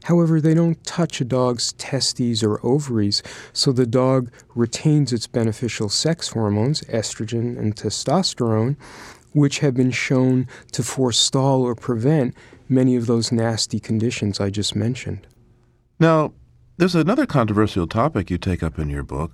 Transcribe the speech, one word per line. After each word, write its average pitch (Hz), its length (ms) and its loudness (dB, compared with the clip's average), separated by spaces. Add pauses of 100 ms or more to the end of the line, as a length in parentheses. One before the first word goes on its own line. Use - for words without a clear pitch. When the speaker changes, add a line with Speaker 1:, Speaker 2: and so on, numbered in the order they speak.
Speaker 1:
However, 165 340 4
they 160 140 4
don't 170 300 2
touch - 360 -4
a 139 40 0
dog's 123 500 0
testes 120 680 -2
or 107 220 0
ovaries, 120 580 0 (300)
so - 200 0
the 123 140 2
dog 127 440 2 (240)
retains 123 580 2
its 117 140 -4
beneficial 113 640 -2
sex - 400 -2
hormones, 110 540 0
estrogen 117 760 -4
and 107 160 -2
testosterone, 120 1000 -2 (560)
which 143 260 2
have 139 160 0
been 127 160 2
shown 127 560 0 (260)
to 127 100 -4
forestall 131 800 0
or 123 120 0
prevent 127 600 0 (340)
many 127 280 4
of 117 100 0
those 117 260 2
nasty 113 480 -2
conditions 110 600 -2
I 101 100 0
just 101 240 -4
mentioned. 107 520 -4 (720)
Speaker 2:
Now, 160 340 4 (460)
there's 180 160 2
another 175 320 2
controversial 104 600 2
topic 113 440 -2
you 90 80 0
take 90 240 -2
up 80 160 -4
in 76 100 -4
your 71 140 -4
book, 69 320 -6